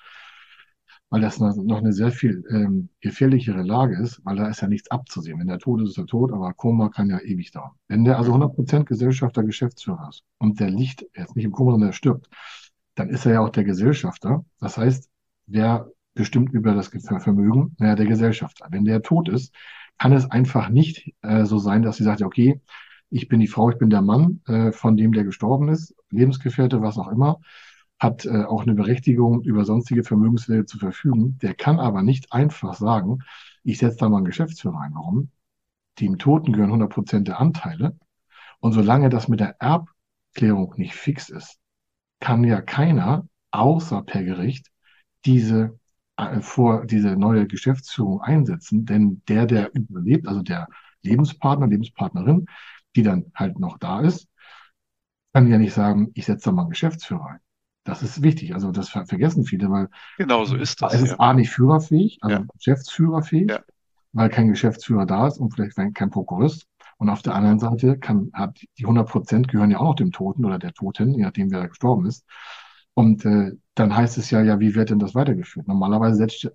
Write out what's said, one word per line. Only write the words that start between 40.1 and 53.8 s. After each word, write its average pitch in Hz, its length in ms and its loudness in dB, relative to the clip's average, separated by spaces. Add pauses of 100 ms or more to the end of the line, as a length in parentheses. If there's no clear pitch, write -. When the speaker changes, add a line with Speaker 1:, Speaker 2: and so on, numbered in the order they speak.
Speaker 1:
nicht 92 180 -6
fix - 360 -6
ist, - 280 -18 (600)
kann 120 240 2
ja 113 180 2
keiner, 139 640 0 (260)
außer 123 500 0
per 98 220 -6
Gericht, 92 440 -6 (560)
diese, 113 540 2 (380)
äh, 107 240 -6
vor, 117 460 0
diese 104 300 0
neue 104 300 2
Geschäftsführung 101 760 -4
einsetzen. 113 640 0
Denn 104 420 2
der, 110 180 2
der 110 160 2
Speaker 2:
Ja. 107 120 -4
Speaker 1:
überlebt, 117 540 -2
also 101 140 -4
der 85 260 -8 (340)
Lebenspartner, 139 680 0
Lebenspartnerin, 110 800 0 (500)
die 120 60 6
dann 92 320 0
halt 92 260 -6
noch 87 180 -8
da 92 240 -6